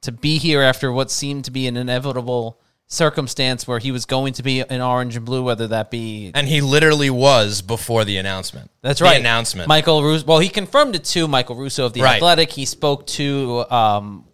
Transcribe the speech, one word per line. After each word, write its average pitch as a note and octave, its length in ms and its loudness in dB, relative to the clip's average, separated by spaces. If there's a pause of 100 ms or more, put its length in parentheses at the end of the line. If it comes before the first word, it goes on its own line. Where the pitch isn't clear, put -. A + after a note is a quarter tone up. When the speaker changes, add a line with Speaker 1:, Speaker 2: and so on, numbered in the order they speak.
Speaker 1:
to B2+ 100 -8
be D3 260 0
here D3 220 2
after C3 320 2
what B2+ 180 -2
seemed C#3+ 360 -6
to C3+ 40 -12
be C3 160 -4
an A#2+ 100 -4
inevitable B2 840 -4 (280)
circumstance C3+ 800 -2
where A#2+ 120 -4
he C3 140 -4
was B2 140 -6
going C3+ 280 -2
to - 80 -10
be C3 180 0
in B2+ 200 -6
orange B2 360 -2
and A2+ 80 -8
blue, B2+ 180 -4
whether A#2 260 -2
that A2 220 -4
be G#2+ 440 -10
Speaker 2:
And C#3 140 0
he D3 120 2
literally D3 500 4
was A#2+ 520 4
before A2+ 420 -2
the G2+ 120 -4
announcement. F#2+ 540 -8 (120)
Speaker 1:
That's C3+ 160 -2
Speaker 2:
The E3+ 60 2
Speaker 1:
right. D#3+ 160 8
Speaker 2:
announcement. A#2 480 0
Speaker 1:
Michael D#3 340 4
Russo, D3+ 240 0
well, D#3 140 6
he F#3 80 2
confirmed A3+ 480 0
it - 80 -6
to E3 240 0
Michael B2+ 260 0
Russo C3 320 -4
of A2+ 60 -2
The C3 100 -2
Speaker 2:
Right. C3 140 4
Speaker 1:
Athletic. E3 340 4
He C#3 160 -8
spoke C#3+ 400 -4
to, C3+ 640 -4
um, G#2 640 2